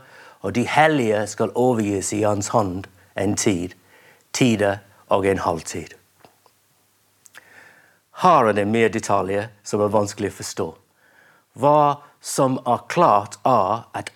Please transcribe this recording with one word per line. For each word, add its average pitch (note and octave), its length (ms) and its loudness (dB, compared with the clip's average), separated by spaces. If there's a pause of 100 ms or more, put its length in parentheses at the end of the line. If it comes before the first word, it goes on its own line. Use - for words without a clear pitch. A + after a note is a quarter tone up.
(440)
og G2 120 -6
de A#2+ 120 0
hellige B2+ 640 2
skal G#2+ 240 -4
overgi A2 480 0
seg G#2 180 -4
i G#2+ 60 2
hans G#2 280 -2
hånd G2 320 -2 (320)
en G2 160 -2
tid, F2+ 400 -2 (600)
tider G2+ 440 2 (320)
og G2 160 2
en F#2+ 160 2
halvtid. E2+ 520 -6 (2250)
Her D3+ 320 4
er G2+ 40 0
det G2+ 120 0
mer A2+ 240 2
detaljer G2+ 560 -2 (160)
som G#2+ 200 -2
er G2+ 100 0
vanskelig G#2+ 400 -2
å - 80 -20
forstå. G2+ 260 -8 (920)
Hva D3 200 4 (400)
som C3 380 -2 (100)
er A#2+ 240 0
klart G#2 460 2 (100)
er A2+ 380 0 (100)
at G2+ 200 -12